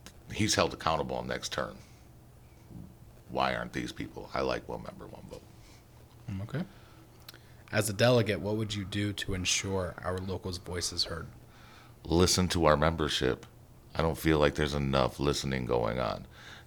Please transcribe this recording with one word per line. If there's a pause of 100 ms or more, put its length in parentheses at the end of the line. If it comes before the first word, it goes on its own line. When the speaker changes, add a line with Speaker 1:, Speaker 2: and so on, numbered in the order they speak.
(320)
Speaker 1:
he's
held
accountable
on
next
turn. (1600)
Why
aren't
these
people?
I
like
one
member,
one
vote. (880)
Speaker 2:
Mm,
okay. (1080)
As
a
delegate,
what
would
you
do
to
ensure
our
locals'
voice
is
heard? (800)
Speaker 1:
Listen
to
our
membership. (480)
I
don't
feel
like
there's
enough
listening
going
on. (400)